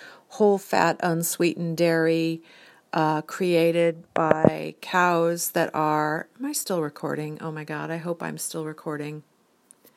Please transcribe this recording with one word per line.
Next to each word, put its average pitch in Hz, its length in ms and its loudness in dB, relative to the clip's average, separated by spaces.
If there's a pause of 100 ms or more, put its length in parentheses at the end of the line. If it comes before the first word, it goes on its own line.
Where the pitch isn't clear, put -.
(300)
whole 202 300 4
fat, 175 420 2
unsweetened 170 760 0
dairy, 165 640 2 (500)
uh, 156 280 2
created 170 800 2 (100)
by 156 680 2
cows 170 680 2
that 165 220 0
are, 151 540 0 (100)
am 247 80 -8
I 294 60 -4
still 190 300 -4
recording? 151 580 -6
Oh 165 100 -10
my 156 140 -10
God, 156 260 -8
I 160 60 -6
hope 170 260 -8
I'm 156 160 -8
still 160 280 -8
recording. 151 580 -10 (720)